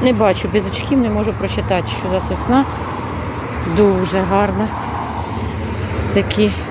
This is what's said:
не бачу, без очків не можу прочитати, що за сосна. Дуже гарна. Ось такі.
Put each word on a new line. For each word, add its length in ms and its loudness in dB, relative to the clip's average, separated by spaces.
не 120 4
бачу, 400 2
без 140 2
очків 300 0
не 120 4
можу 240 0
прочитати, 540 -2
що 120 -4
за 100 0
сосна. 440 2
Дуже 420 4
гарна. 480 2
Ось 60 -2
такі. 460 2